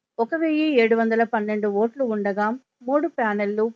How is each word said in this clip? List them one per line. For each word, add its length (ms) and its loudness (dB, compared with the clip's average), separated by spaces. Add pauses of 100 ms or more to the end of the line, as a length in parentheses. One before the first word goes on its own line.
(180)
ఒక 160 -2
వెయ్యి 460 2
ఏడు 160 4
వందల 260 2
పన్నెండు 460 -2
ఓట్లు 360 -2
ఉండగా, 460 -2 (320)
మూడు 260 0
ప్యానెళ్లు 680 -2